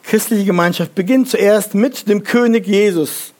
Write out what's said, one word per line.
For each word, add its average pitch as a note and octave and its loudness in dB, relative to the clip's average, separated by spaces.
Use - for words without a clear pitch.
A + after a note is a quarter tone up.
christliche G#3+ -2
Gemeinschaft F3 0
beginnt B3+ 0
zuerst G3+ 0
mit A3+ -2
dem G#3 0
König A#3 2
Jesus. G3 0